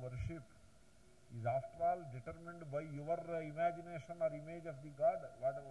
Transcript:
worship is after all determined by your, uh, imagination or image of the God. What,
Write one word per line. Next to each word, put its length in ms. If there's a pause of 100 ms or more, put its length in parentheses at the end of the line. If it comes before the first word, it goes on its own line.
worship 400 (920)
is 100
after 400
all 180 (140)
determined 540
by 280
your, 200
uh, 340
imagination 640
or 160
image 320
of 200
the 160
God. 180
What, 400 (120)